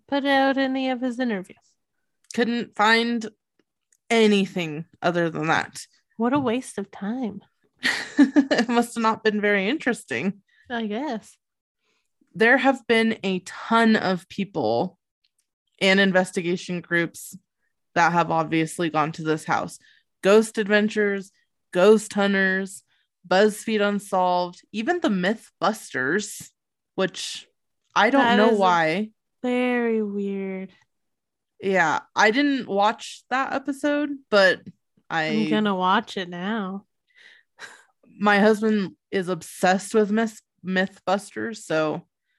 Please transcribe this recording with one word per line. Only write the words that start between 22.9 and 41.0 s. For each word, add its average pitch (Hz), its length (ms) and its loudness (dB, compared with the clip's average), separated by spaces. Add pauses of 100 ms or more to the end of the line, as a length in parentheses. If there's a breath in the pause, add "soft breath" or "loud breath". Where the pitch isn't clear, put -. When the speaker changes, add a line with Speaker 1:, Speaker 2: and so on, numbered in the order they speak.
Speaker 2:
BuzzFeed 208 600 2
Unsolved, 180 760 -2 (100)
even 254 280 -2
the 330 100 -2
Mythbusters, 190 1400 -4 (460)
which - 520 -6 (480)
I 208 140 4
don't 269 140 4
Speaker 1:
That 240 140 4
Speaker 2:
know 220 120 6
Speaker 1:
is 220 80 4
a 202 40 2
Speaker 2:
why. 180 480 2 (340)
Speaker 1:
very 247 600 0
weird. 196 680 -6 (880 soft breath)
Speaker 2:
Yeah, 180 380 2 (160)
I 208 160 6
didn't 269 360 0
watch 202 600 -2
that 262 240 -4
episode, 294 560 -4 (220)
but 190 300 4 (480)
I 160 180 -2
Speaker 1:
I'm - 220 -2
gonna 214 260 0
watch 190 420 0
it 180 120 -8
now. 190 560 -8 (1300 loud breath)
Speaker 2:
My 202 200 4
husband 214 560 2 (160)
is 185 180 -4
obsessed 185 640 -2
with 214 180 2
Myth-, 220 300 -2 (240)
Mythbusters, 202 920 -4